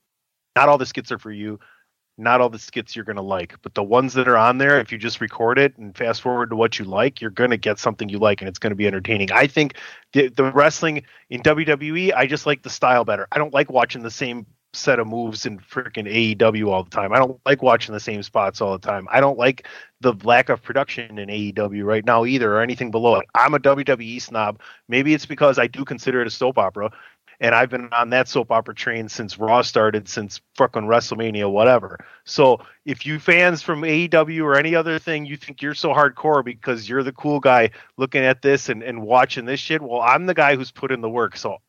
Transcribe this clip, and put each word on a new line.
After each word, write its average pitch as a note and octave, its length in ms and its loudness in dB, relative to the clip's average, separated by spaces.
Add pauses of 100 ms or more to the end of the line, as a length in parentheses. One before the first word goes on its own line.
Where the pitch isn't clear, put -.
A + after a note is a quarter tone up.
(560)
Not C3+ 120 4
all D3 100 6
the B2+ 80 -4
skits B2+ 260 -10
are A2+ 60 -8
for A2 140 -16
you. G#2 280 -12 (580)
Not A#2+ 220 2
all B2 100 2
the A2 80 -14
skits - 360 -12
you're A2 120 -12
gonna G2+ 160 -8
like, F#2+ 400 -6
but - 120 -14
the - 80 -2
ones A#2+ 320 2
that B2+ 140 2
are B2 80 6
on A#2+ 220 4
there, C#3 200 4
if A#2 140 -4
you A2 60 -8
just A2+ 220 -8
record A#2 380 0
it C#3 180 2
and G2+ 200 -16
fast A#2 240 -4
forward A#2+ 300 -2
to A2+ 60 -6
what A2+ 220 0
you G#2+ 60 -6
like, G2+ 360 -2
you're A2+ 100 -8
gonna A#2+ 260 0
get G#2+ 220 -4
something G#2+ 300 -6
you G2+ 100 -8
like, G#2 240 2
and F#2+ 60 -8
it's F#2 100 -12
gonna G#2+ 160 -4
be G2+ 120 0
entertaining. G2 460 -2
I B2+ 140 4
think D3 300 -2 (360)
the, C3+ 160 2
the C3 240 0
wrestling D3+ 500 2 (280)
in B2 100 -8
W D#3 240 2
W D3+ 320 -2
E, F#3 160 0
I B2+ 140 2
just C#3+ 200 -4
like D3 160 -2
the - 80 -14
style B2 340 2
better. G2+ 280 -4
I D3+ 60 0
don't D3+ 160 -2
like C#3+ 180 0
watching A#2+ 300 0
the A2+ 80 -8
same A#2+ 360 -8 (280)
set C3 240 0
of A2+ 80 -2
moves A2+ 380 -8
in G#2+ 140 -10
frickin' A2+ 480 -10
A G#2 80 -6
E A2+ 200 2
W G#2+ 360 2
all F#2 140 0
the F2+ 60 -20
time. G2+ 240 -4
I B2 40 6
don't C3 280 0
like C#3 160 2
watching A2+ 320 2
the G#2 60 -6
same G#2 220 -8
spots G2 380 -2
all G2 120 -2
the F#2+ 140 -8
time. G2 240 -6
I B2+ 100 4
don't C#3 180 2
like B2+ 280 0 (340)
the B2 220 2
lack A#2+ 280 4
of A#2 120 -2
production A#2+ 560 -6
in G2+ 120 -10
A G#2 60 -6
E G#2 160 -6
W G2+ 320 -4
right G#2+ 200 0
now A#2 220 4
either, A#2+ 280 0
or G#2+ 60 2
anything A#2+ 300 -4
below A2+ 260 2
it. - 180 -2
I'm C3 200 4
a C#3+ 40 4
W C#3 260 2
W A#2 240 -2
E A#2+ 100 -12
snob. G#2+ 420 -6 (260)
Maybe C3+ 280 2
it's D3 120 -4
because C#3 320 2
I A#2+ 80 2
do C3 180 -8
consider B2+ 360 -4
it A#2+ 60 -2
a A2 40 -8
soap C3 280 -2
opera, G2+ 320 -2 (480)
and A#2 160 2
I've B2+ 140 4
been A#2+ 240 -8
on A#2+ 180 0
that B2 180 2
soap B2 220 -2
opera A2+ 240 -2
train A2+ 360 -8
since G#2 280 -10
Raw A2 220 2
started, G#2+ 480 0
since - 320 -10 (140)
fucking A#2 300 0
WrestleMania, A2 640 0
whatever. A2 480 4 (260)
So C3 340 4 (280)
if C3+ 180 -8
you D3+ 140 -6
fans F3 420 2
from D#3 240 -6
A D#3+ 80 -2
E E3 160 0
W D#3+ 340 2
or C#3+ 140 2
any D#3+ 180 2
other D#3+ 240 0
thing, D3+ 280 -6
you C#3+ 100 -12
think C#3+ 240 -18
you're D3 140 -6
so D3 180 -2
hardcore C#3+ 500 2
because A#2 460 -6
you're C3 140 -2
the B2+ 100 -4
cool D3 280 -2
guy B2 280 6 (300)
looking C3+ 240 -2
at C3 180 2
this C#3 300 0
and, A2+ 120 -6
and A#2 200 -10
watching B2 420 2
this C3+ 160 -6
shit, D#3 220 -4
well, A#2+ 180 -6
I'm C3 240 2
the F3+ 100 -2
guy D3 220 4
who's B2+ 140 -6
put C3 220 -6
in A#2+ 100 -6
the A2+ 80 -4
work, A#2 260 -2
so G2 220 -8 (100)